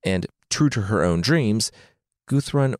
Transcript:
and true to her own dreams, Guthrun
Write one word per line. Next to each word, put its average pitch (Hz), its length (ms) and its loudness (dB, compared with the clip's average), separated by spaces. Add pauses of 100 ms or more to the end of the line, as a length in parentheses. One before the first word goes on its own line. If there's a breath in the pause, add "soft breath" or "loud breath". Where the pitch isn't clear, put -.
and 92 260 -2 (220)
true 151 200 2
to 117 140 -4
her 95 200 0
own 85 160 2
dreams, 113 500 0 (600 soft breath)
Guthrun 139 500 0